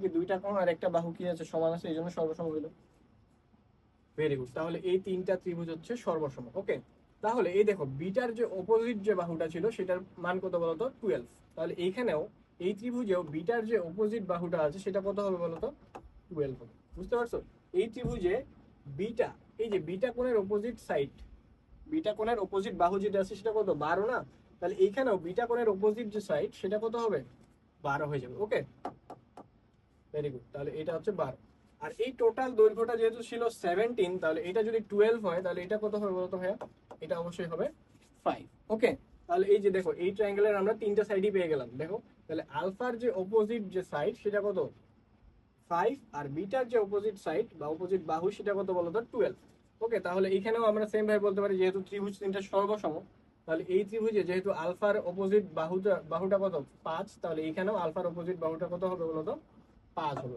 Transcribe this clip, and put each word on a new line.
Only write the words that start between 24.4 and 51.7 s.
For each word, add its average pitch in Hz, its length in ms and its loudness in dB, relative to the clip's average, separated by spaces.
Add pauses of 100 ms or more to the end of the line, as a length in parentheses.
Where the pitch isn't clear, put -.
তাহলে 180 160 -2 (100)
এইখানেও 214 320 4 (100)
বিটা 180 240 0
কোণের 240 240 4
অপোজিট 214 400 2
যে 214 140 -2
সাইড 151 220 2 (100)
সেটা 202 240 0
কত 226 100 0 (100)
হবে? 190 160 2 (680)
বারো 143 240 2
হয়ে 143 140 0
যাবে, 127 200 -10
ওকে? 214 160 2 (1500)
Very 147 200 -2
good, 123 200 -12
তাহলে 143 180 -6 (100)
এটা 156 160 -4
হচ্ছে 202 160 -2 (100)
বারো। 131 160 -2 (460)
আর 151 60 -8 (140)
এই 262 60 -2 (100)
টোটাল 247 300 2 (100)
দৈর্ঘ্যটা 220 400 6
যেহেতু 226 200 2 (100)
ছিল 233 120 -4 (200)
সেভেনটিন, 202 500 2 (100)
তাহলে 160 180 2 (100)
এটা 214 180 2
যদি 226 120 0 (100)
টুয়েলভ 220 380 6
হয় 175 160 0
তাহলে 180 220 -2
এটা 208 180 0
কত 208 180 -2
হবে 196 160 0
বলতো 185 220 -2
ভাইয়া? 185 160 -2 (480)
এটা 160 180 -4
অবশ্যই 175 300 -6
হবে 175 140 0 (580)
ফাইভ, - 200 -2 (300)
ওকে? 220 160 4 (380)
তাহলে 359 160 4 (100)
এই 202 100 6
যে 202 120 6
দেখো 175 140 2 (140)
এই 190 120 2
ট্রায়াঙ্গেলের 208 440 4
আমরা 202 220 2
তিনটা 208 260 4
সাইডই 202 280 2
পেয়ে 175 160 2
গেলাম। 127 160 0 (140)
দেখো 175 140 -4 (300)
তাহলে 160 180 -4 (160)
আলফার 196 320 -2 (100)
যে 247 60 2 (140)
অপোজিট 214 400 2 (120)
যে 185 80 0 (100)
সাইড 160 300 0
সেটা 202 240 0
কত? 196 120 0 (1120)
ফাইভ, 190 240 2 (240)
আর 143 60 -4 (120)
বিটার 202 360 0
যে 240 140 4
অপোজিট 202 380 -2
সাইড 175 220 0 (120)
বা 147 160 -8
অপোজিট 180 360 -2
বাহু 160 160 0 (100)
সেটা 202 220 -2
কত 190 100 -2 (100)
বলতো? 170 200 0 (140)
টুয়েলভ, 202 240 0 (480)
ওকে? 226 220 0
তাহলে 190 200 2 (100)
এইখানেও 220 340 2
আমরা 214 220 2
সেম 214 160 2
ভাবে 208 180 4
বলতে 202 180 2
পারি 202 160 2
যেহেতু 185 280 4